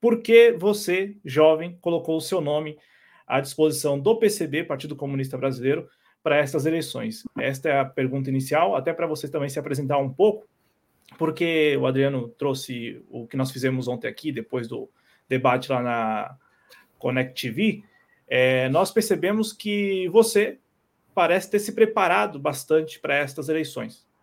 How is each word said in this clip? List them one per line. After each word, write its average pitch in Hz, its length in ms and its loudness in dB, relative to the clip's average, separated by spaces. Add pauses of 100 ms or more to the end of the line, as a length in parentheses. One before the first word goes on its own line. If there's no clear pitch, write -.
por 226 220 2
que 233 280 8
você, 196 720 -2
jovem, 156 560 4
colocou 165 360 -2
o 160 40 -2
seu 175 200 -2
nome 151 360 -4 (480)
à 131 160 0
disposição 147 560 0
do 202 220 2
P 220 100 4
C 202 160 -2
B, 151 200 -4
Partido 147 320 -8
Comunista 139 420 -6
Brasileiro, 131 500 -2 (320)
para 143 180 2
estas 143 280 0
eleições? 127 560 -4 (160)
Esta 135 300 -4
é 139 100 2
a 135 60 2
pergunta 131 440 -4
inicial, 147 460 0
até 156 180 -2
para 160 140 -4
você 151 220 -6
também 143 200 -4
se 135 120 -8
apresentar 139 380 -2
um 139 140 0
pouco, 208 360 2 (680)
porque 156 600 2
o 131 100 0
Adriano 131 440 0
trouxe 127 760 -6
o 120 200 -12
que - 80 -8
nós 131 160 -2
fizemos 131 340 -2
ontem 120 220 -4
aqui, 147 240 -8
depois 120 340 -6
do - 220 -12 (400)
debate 127 420 0
lá 127 100 0
na 113 560 -4 (600)
Connect 131 420 -4
T 127 100 -4
V, 180 340 -2 (420)
é, 127 420 2
nós 165 220 2
percebemos 214 640 0
que 196 560 -2
você 220 500 4 (560)
parece 175 340 2
ter 208 120 0
se 208 100 -8
preparado 202 680 2
bastante 156 580 -2
para 147 160 -2
estas 143 340 -4
eleições. 147 640 -6 (120)